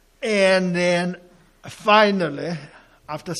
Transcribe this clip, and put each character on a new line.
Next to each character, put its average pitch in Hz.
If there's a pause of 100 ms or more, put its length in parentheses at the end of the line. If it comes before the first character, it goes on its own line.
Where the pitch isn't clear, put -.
(220)
And 190
then 175 (480)
finally, 180 (500)
after 156